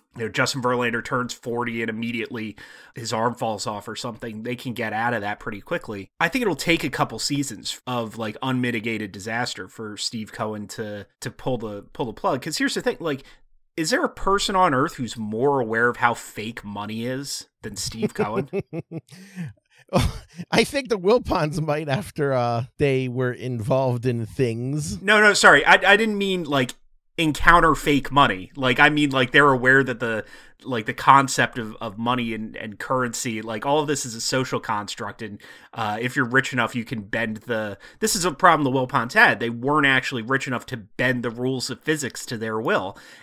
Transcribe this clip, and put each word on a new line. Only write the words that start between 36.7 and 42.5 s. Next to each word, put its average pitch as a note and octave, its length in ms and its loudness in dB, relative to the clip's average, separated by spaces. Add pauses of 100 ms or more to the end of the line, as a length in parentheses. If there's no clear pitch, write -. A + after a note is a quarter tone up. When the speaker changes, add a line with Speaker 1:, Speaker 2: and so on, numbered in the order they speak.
Speaker 1:
you A#2 80 -4
can A2+ 200 -8
bend A2 340 -4
the, G#2+ 400 -6 (240)
this A3 120 0
is E3+ 120 -2
a F3+ 80 0
problem D#3 320 4
the C3 120 0
Wilpons B2+ 360 -2
had. G3 260 4
They A#2 100 -2
weren't C#3 380 2
actually C3 340 0
rich C3 260 -2
enough B2 180 -6
to - 100 -10
bend B2 480 -2
the B2 60 -2
rules B2 400 -2
of B2 100 -10
physics D3+ 460 -4
to A#2+ 120 -6
their A2 220 -4